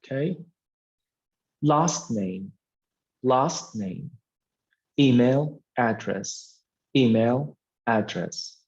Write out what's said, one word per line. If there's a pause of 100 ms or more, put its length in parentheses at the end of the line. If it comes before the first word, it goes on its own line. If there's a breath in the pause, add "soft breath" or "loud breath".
Okay. (1300)
Last
name, (720)
last
name, (880)
email (160)
address, (360)
email (300)
address.